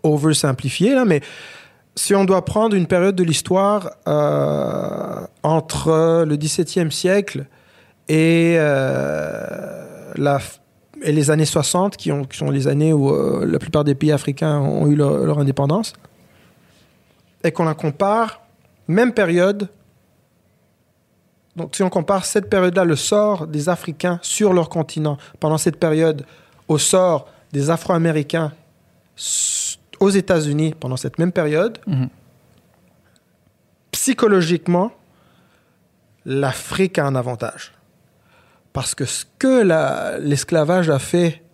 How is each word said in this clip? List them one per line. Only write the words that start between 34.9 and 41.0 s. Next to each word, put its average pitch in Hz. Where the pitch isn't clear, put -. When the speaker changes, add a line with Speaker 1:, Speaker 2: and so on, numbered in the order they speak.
Speaker 1:
l'Afrique 139
a 147
un 139
avantage. 120
Parce 131
que 139
ce -
que 262
la, 147
l'esclavage 156
a 139
fait 170